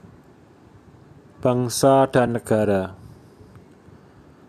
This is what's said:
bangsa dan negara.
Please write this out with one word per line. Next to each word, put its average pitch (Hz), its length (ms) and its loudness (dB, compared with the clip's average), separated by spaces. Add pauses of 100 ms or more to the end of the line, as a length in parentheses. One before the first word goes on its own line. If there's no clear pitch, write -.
(1400)
bangsa 127 720 2
dan 120 240 0
negara. 104 640 -2 (1500)